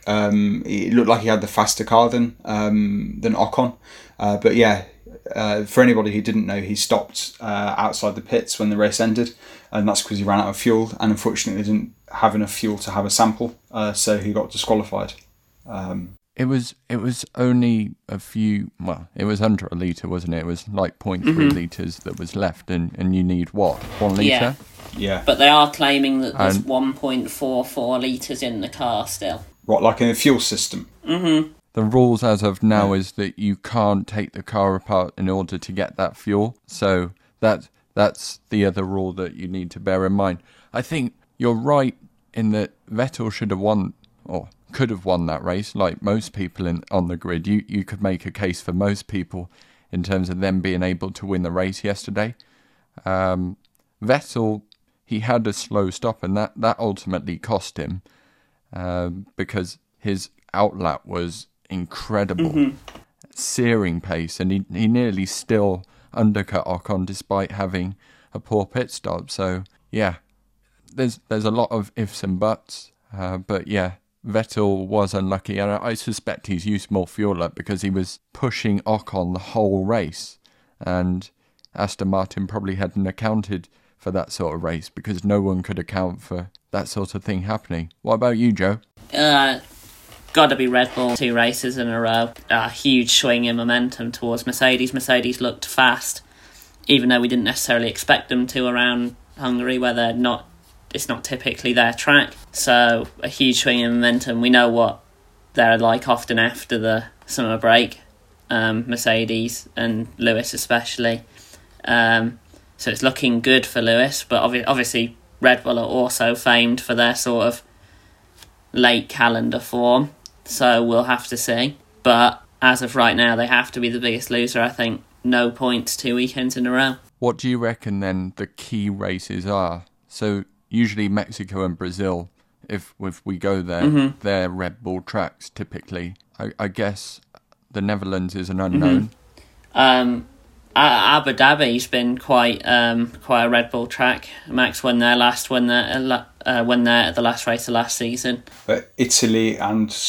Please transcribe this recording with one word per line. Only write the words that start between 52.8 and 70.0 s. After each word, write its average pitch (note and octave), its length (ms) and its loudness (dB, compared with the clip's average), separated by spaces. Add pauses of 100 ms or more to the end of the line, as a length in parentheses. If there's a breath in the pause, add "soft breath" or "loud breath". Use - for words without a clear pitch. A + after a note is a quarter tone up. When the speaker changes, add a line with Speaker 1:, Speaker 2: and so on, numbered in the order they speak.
Speaker 2:
Um, F#2 520 0 (460)
Vettel, A2 600 0 (420)
he A2+ 160 -4
had A#2 260 0
a G#2 60 -2
slow G2+ 380 -2
stop, - 320 -6
and F#2+ 140 -2
that, G#2+ 180 -2
that A2 240 0
ultimately F#2 580 -4
cost - 400 -4
him, F2+ 240 -6 (720)
um, F2+ 640 -6
because F#2 420 -6 (200)
his G2 320 -4 (240)
outlap F#2 520 0
was F2 420 -8 (220)
incredible, G2+ 840 -2
Speaker 3:
Mm-hmm. C#3+ 240 2 (580)
Speaker 2:
searing G#2+ 680 0
pace, E2 380 -6
and F#2 120 0
he, G2 220 0
he G#2+ 140 2
nearly A2 380 2
still G2 580 0 (300 soft breath)
undercut G#2 520 0
Ocon F#2 400 -4
despite G2 460 -4
having F#2+ 440 -4 (380 soft breath)
a - 60 -8
poor G#2 260 0
pit B2+ 260 -4
stop. F2+ 380 -8
So, F#2 340 -4 (280)
yeah, G2+ 240 0 (760)